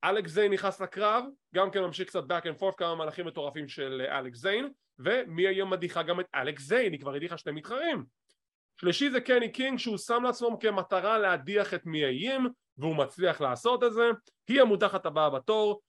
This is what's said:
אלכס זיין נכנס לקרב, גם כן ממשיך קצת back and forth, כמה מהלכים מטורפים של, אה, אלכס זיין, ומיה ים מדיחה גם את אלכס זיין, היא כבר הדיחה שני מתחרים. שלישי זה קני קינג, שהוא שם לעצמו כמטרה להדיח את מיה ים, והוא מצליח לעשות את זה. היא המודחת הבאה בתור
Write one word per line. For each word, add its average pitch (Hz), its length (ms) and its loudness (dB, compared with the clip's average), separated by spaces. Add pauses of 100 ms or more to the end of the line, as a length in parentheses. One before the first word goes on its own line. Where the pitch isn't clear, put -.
אלכס 185 260 0
זיין 202 220 2
נכנס 190 280 -2
לקרב, 208 440 0 (300)
גם 190 160 4
כן 196 120 -2
ממשיך 175 260 -4
קצת 180 140 -4
back 170 220 -2
and 160 160 -6
forth, 190 160 0
כמה 170 180 -2
מהלכים 160 320 -6
מטורפים 151 420 -8
של, 135 400 -6
אה, 139 100 -2
אלכס 127 200 -8
זיין, 214 340 -2 (260)
ומיה 185 520 0
ים 190 200 -2
מדיחה 175 320 -2
גם 175 180 -2
את 185 140 -4
אלכס 139 280 -4
זיין, 202 300 2
היא 147 80 -8
כבר 139 140 -8
הדיחה 165 240 -8
שני 156 140 -8
מתחרים. 233 520 -4 (760)
שלישי 180 300 0
זה 247 100 0
קני 240 320 2
קינג, 262 260 -4
שהוא 220 200 -4
שם 240 260 0
לעצמו 240 340 -2
כמטרה 202 600 0
להדיח 190 560 0
את 175 120 -6
מיה 151 240 0
ים, 247 380 0 (300)
והוא 156 180 -2
מצליח 156 440 0
לעשות 226 440 2
את 233 80 4
זה. 233 180 4 (380)
היא 269 120 6
המודחת 202 460 6
הבאה 156 240 4
בתור 208 580 0